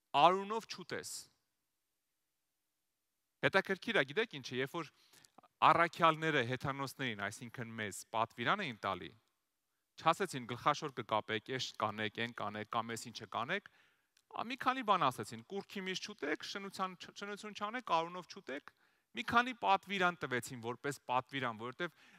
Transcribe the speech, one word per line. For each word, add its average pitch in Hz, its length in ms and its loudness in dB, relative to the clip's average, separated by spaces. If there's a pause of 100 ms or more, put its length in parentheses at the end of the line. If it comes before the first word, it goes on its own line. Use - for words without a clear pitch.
(140)
«Արյունով 196 560 6
չուտես»։ 117 400 -8 (2250)
Հետաքրքիր 190 540 2
է, 151 80 6
գիտեք 160 320 -2
ինչ 131 100 -10
է, 127 120 -6
երբ 135 160 -2
որ 160 160 -8 (680)
առաքյալները 160 840 6
հեթանոսներին, 127 800 -4
այսինքն 113 480 -8
մեզ, 107 340 -6
պատվիրան 120 580 0
էին 120 160 -6
տալի, 92 300 -4 (880)
չասեցին՝ 160 480 0
«Գլխաշոր 139 480 0
կկապեք, 110 560 -2
էշ 131 240 -2
կանեք, 107 460 -2
էն 117 140 -4
կանեք, 107 360 -6
կամ 117 220 -2
էս 113 120 -6
ինչը 113 240 -12
կանեք», 143 420 -4 (600)
ա, - 140 -6
մի 247 120 -8
քանի 262 280 -2
բան 190 200 4
ասեցին՝ 117 400 -2
«Կուռքի 196 380 -8
միս 185 180 -4
չուտեք, - 460 -6
շնության, 190 480 -6 (140)
շնություն 202 480 -12
չանեք, 214 360 -4
արյունով 170 380 0
չուտեք», - 420 -12 (420)
մի 226 100 -6
քանի 240 320 2
պատվիրան 190 640 2
տվեցին 127 420 -2
որպես 123 380 -6
պատվիրան, 127 580 0
որովհետև, 131 380 -6 (220)